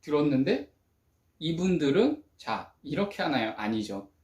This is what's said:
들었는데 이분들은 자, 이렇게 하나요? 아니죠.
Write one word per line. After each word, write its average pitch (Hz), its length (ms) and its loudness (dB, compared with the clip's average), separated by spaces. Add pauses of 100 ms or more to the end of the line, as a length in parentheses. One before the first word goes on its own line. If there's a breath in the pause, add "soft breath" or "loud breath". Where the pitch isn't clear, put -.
들었는데 147 680 2 (680)
이분들은 170 840 2 (140)
자, - 360 -6 (100)
이렇게 196 400 -4
하나요? 123 340 0
아니죠. 107 540 -4 (140)